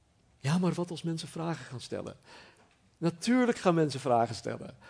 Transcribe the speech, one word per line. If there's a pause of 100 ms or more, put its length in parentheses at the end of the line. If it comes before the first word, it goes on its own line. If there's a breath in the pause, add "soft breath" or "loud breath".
(380)
"Ja,
maar
wat
als
mensen
vragen
gaan
stellen?" (840 loud breath)
Natuurlijk
gaan
mensen
vragen
stellen. (140 loud breath)